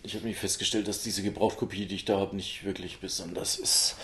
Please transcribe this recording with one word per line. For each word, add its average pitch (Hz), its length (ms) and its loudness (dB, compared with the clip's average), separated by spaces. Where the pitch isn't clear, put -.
ich - 120 -10
hab - 100 -4
mir 113 100 0
festgestellt, - 540 0
dass 101 140 -2
diese 101 200 -2
Gebrauchtkopie, 104 640 2
die 95 100 -4
ich - 100 -4
da 101 120 6
hab, 98 140 2
nicht 98 320 -6
wirklich 90 360 -4
besonders 87 580 -4
ist. - 460 4